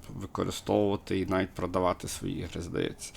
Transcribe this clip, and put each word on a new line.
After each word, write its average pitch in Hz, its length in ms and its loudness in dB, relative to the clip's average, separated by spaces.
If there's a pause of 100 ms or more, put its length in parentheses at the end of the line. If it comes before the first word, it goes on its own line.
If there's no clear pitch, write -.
(160)
використовувати 98 1040 2
і 90 60 2
навіть 95 240 2
продавати 90 580 0
свої 92 320 -4
ігри, 82 220 -6
здається, - 560 -2